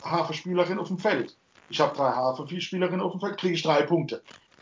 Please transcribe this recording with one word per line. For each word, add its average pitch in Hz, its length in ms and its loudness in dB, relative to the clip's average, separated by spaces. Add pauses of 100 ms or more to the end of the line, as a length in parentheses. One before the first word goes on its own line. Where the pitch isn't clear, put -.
Haferspielerin 175 760 0
auf 180 100 -6
dem 185 100 -4
Feld. 175 380 0 (320)
Ich - 120 -2
habe 143 140 4
drei 135 160 2
Haferspielerinnen 165 920 -2
auf 180 100 -2
dem - 80 -8
Feld, 202 180 -4
kriege 180 160 0
ich 156 80 -2
drei 151 200 4
Punkte. 151 400 0 (400)